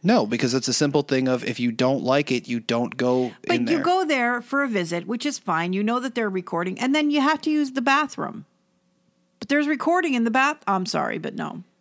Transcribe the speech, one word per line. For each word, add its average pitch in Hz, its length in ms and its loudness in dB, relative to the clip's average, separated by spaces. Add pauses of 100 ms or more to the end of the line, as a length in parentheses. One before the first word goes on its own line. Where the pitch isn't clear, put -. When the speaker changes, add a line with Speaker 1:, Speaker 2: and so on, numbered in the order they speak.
Speaker 1:
No, 180 240 4
because 120 280 0
it's 127 140 0
a 127 60 2
simple 143 280 2
thing 131 260 2
of 127 160 0
if 120 160 -6
you 120 120 2
don't 127 320 0
like 143 280 2
it, 123 160 -2
you 120 120 -4
don't 117 360 -2
go 123 380 0 (140)
Speaker 2:
But 349 100 2
Speaker 1:
in 247 100 0
Speaker 2:
you 339 100 2
Speaker 1:
there. 277 60 -2
Speaker 2:
go 359 220 2
there 247 360 0
for 277 220 -2
a 277 40 -2
visit, 175 400 -2
which 170 180 -4
is 196 140 -4
fine. 175 340 -2
You 202 100 0
know 233 160 0
that 247 160 -6
they're 226 140 0
recording, 185 500 -4
and 262 160 2
then 302 160 2
you 294 80 2
have 302 220 2
to 311 80 -2
use 302 220 0
the 262 100 -4
bathroom. 269 640 -2 (920)
But - 100 -12
there's 285 180 2
recording 311 460 0
in 240 100 2
the 233 80 0
bath-, 277 360 2
I'm 190 180 0
sorry, - 320 -2
but - 180 -6
no. - 280 -8 (180)